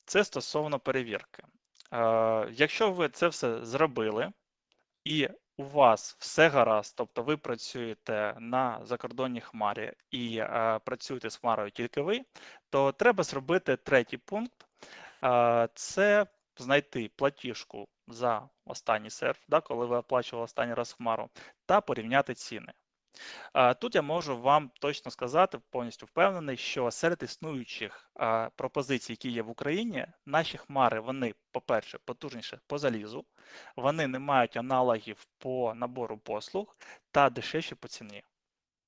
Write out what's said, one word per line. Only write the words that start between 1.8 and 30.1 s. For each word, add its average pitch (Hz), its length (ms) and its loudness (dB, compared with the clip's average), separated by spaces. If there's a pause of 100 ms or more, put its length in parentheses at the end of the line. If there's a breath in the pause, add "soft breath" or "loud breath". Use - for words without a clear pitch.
Е, 113 580 2
якщо 151 400 2
ви 175 180 0
це - 180 0
все 120 380 -2
зробили 123 680 0 (720)
і 156 260 0 (280)
у 139 60 -8
вас 139 560 4
все 160 300 4
гаразд, 113 480 4
тобто 117 260 -6
ви 151 140 0
працюєте 113 1000 -4
на 120 440 -2
закордонній 123 580 -4
хмарі 107 520 -4 (180)
і, 117 260 -4
е, 110 480 0
працюєте 127 440 -6
з - 80 -12
хмарою 110 340 0
тільки 120 300 -4
ви, 208 200 -2 (480 loud breath)
то 139 220 4
треба 208 320 4
зробити 139 520 0
третій 127 420 2
пункт. - 500 -8 (560 loud breath)
Е, 120 520 6
це 202 500 2 (320)
знайти 127 580 0
платіжку 123 720 -4 (200)
за 120 420 -2 (160)
останній 107 440 -2
серф, 127 380 -2
да, 156 140 4
коли 120 240 -2
ви 120 120 0
оплачували 120 480 -2
останній 120 280 -2
раз 120 200 -4
хмару, 113 360 -4 (360 loud breath)
та 202 160 4
порівняти 123 520 0
ціни. - 400 -12 (800 loud breath)
А, 127 200 6
тут 226 220 -4
я 170 60 6
можу 147 400 -4
вам 139 380 4
точно 139 320 -4
сказати, 139 480 0 (100)
повністю 120 360 -8
впевнений, 165 520 0
що 120 340 -2
серед 170 320 0
існуючих, 127 880 -10
а, 113 420 0
пропозицій, 131 580 -4
які 127 180 -8
є 117 100 -4
в 110 80 -6
Україні, 165 580 -4 (180)